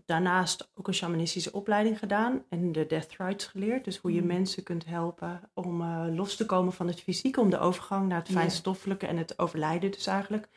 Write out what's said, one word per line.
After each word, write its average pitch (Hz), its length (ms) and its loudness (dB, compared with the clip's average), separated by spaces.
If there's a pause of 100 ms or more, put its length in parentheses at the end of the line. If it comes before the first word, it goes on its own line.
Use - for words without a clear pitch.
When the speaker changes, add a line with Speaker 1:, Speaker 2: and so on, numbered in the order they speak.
Speaker 1:
daarnaast 175 720 2
ook - 140 -8
een 190 60 0
shamanistische 165 580 -2
opleiding 214 460 2
gedaan 220 500 0
en 175 240 0
de 156 140 0
death 156 300 -2
rites 196 300 -4
geleerd. 220 380 -2
Dus 185 120 -6
hoe 175 160 -2
je 170 80 2
Speaker 2:
Mm. 170 60 2
Speaker 1:
mensen 185 360 0
kunt 170 220 -6
helpen 170 720 -6
om, 175 280 -4
eh, 165 280 -2
los 190 260 -2
te 220 100 0
komen 185 260 4
van 175 140 -4
het 175 140 -2
fysieke, 262 400 0
om 214 100 8
de 165 80 4
overgang 190 500 2
naar 180 100 2
het 170 100 -6
Speaker 2:
Ja. 185 60 0
Speaker 1:
fijnstoffelijke 185 720 0
en 170 100 -2
het 165 220 -4
overlijden 165 520 0
dus - 160 -8
eigenlijk, 202 500 -2